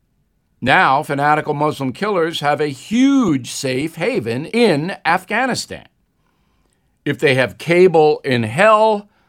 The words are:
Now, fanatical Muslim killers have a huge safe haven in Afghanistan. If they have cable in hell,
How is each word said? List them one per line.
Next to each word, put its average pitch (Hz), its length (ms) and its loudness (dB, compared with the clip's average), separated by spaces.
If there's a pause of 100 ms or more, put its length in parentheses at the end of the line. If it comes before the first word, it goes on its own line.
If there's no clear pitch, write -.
(600)
Now, 147 420 2
fanatical 151 500 0
Muslim 143 400 -4
killers 175 460 -4
have 147 200 -2
a 151 80 -2
huge 214 840 0
safe 135 440 -6
haven 160 500 -4
in 190 600 0
Afghanistan. 185 840 -4 (1160)
If 143 160 -4
they 139 160 2
have 123 220 -2
cable 160 640 4
in 123 200 0
hell, 208 640 2 (200)